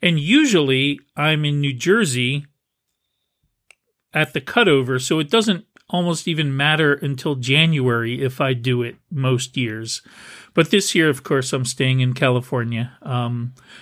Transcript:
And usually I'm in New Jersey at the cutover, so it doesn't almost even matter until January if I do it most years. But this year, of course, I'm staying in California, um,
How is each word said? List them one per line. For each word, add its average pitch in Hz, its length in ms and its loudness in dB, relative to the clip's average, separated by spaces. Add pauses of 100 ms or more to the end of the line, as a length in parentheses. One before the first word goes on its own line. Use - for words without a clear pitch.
And 170 160 2
usually 147 800 2 (180)
I'm 151 280 0
in 147 160 0
New 139 140 0
Jersey 143 720 0 (1700)
at 151 180 -2
the 151 80 -4
cutover, 135 600 2
so 160 180 -2
it 151 120 -4
doesn't 220 340 0 (260)
almost 175 380 -2
even 151 280 -2
matter 151 380 2
until 139 400 -4
January 127 880 0
if 131 180 -4
I 135 120 0
do 123 300 0
it 117 140 -8 (140)
most 131 460 -2
years. 113 460 -6 (520)
But 165 160 2
this 196 240 2
year, 160 140 4
of 139 140 0
course, 135 300 -2
I'm 131 120 -2
staying 131 360 0
in 127 140 0
California, 120 880 -2
um, 120 520 -6 (280)